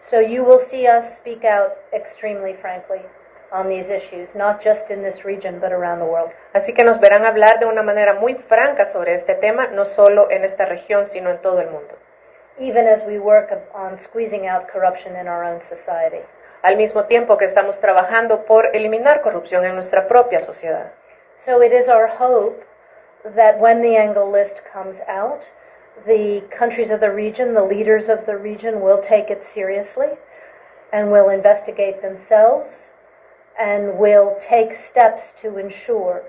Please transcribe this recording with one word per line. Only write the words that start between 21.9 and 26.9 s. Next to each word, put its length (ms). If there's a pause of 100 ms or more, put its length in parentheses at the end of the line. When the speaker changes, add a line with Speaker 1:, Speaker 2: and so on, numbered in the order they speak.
Speaker 1:
hope 560 (720)
that 240
when 220
the 160
Angle 340
List 260 (140)
comes 360
out, 360 (600)
the 380 (140)
countries 340